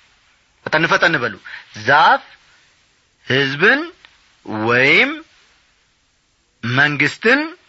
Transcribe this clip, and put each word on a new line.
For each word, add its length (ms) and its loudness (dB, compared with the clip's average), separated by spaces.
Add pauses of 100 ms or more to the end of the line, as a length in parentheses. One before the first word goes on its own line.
(680)
ፈጠን 200 -2
ፈጠን 320 0
በሉ። 160 -6 (460)
ዛፍ 420 4 (1040)
ሕዝብን 540 0 (840)
ወይም 480 2 (1500)
መንግስትን 760 0 (280)